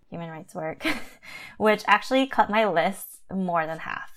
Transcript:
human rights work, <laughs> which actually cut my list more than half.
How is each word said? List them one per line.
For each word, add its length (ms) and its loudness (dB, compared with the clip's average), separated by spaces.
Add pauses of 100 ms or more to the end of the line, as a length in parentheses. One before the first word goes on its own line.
(100)
human 180 -8
rights 260 -14
work, 300 -6 (400)
<laughs> 320 -16
which 300 4
actually 400 4
cut 240 2
my 160 4
list 540 0 (140)
more 320 0
than 120 -6
half. 380 -8